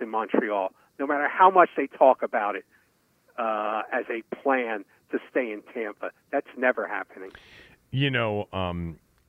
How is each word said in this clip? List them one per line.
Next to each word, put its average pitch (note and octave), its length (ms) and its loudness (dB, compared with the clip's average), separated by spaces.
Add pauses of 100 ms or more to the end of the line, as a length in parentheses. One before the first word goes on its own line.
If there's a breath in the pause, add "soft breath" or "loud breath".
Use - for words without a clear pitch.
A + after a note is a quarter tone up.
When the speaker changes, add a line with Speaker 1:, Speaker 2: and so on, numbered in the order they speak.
Speaker 1:
in A#2 80 -8
Montreal, A2 640 -2 (260)
no C#3 80 -4
matter C#3+ 220 -2
how F#3 220 6
much F3+ 260 8
they C#3 120 -2
talk - 340 4
about G#2 340 -2
it, - 80 -12 (720)
uh, A2 440 -2 (100)
as B2+ 160 -2
a A#2 140 -6 (140)
plan A#2 500 0 (240)
to C#3+ 80 -2 (120)
stay B2 220 -2
in G#2 100 -12 (120)
Tampa. G#2 360 -8 (220)
That's C#3 140 -4 (100)
never B2 320 0
happening. F#2+ 440 -12 (580 soft breath)
Speaker 2:
You C#3 200 0
know, G#2+ 440 -2
um, F2 440 -4 (300)